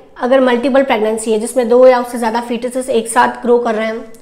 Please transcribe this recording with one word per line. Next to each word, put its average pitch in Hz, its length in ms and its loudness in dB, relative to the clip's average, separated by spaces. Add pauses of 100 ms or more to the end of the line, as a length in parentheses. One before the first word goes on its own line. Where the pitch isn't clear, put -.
(220)
अगर 254 180 2
multiple 254 440 2
pregnancy 226 480 -2
है 208 80 0
जिसमें 240 300 -4
दो 247 180 6
या 247 140 4
उससे 247 160 -8
ज़्यादा 233 240 -2
fetuses 254 480 -6
एक 226 180 -2
साथ 240 340 0
ग्रो 240 180 2
कर 240 160 -2
रहे 220 120 -4
हैं, 226 340 -10